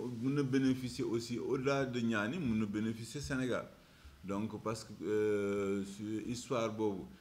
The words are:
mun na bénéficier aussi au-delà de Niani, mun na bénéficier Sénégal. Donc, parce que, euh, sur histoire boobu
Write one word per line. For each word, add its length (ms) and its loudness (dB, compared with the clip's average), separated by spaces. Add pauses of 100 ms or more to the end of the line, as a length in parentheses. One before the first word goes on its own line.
(200)
mun 140 2
na 80 4
bénéficier 640 2
aussi 340 0
au-delà 480 2
de 140 -2
Niani, 380 2
mun 200 0
na 80 2
bénéficier 560 -2
Sénégal. 440 0 (580)
Donc, 360 -2
parce 220 -4
que, 220 -10
euh, 800 2
sur 420 -4
histoire 480 -2
boobu 280 0 (180)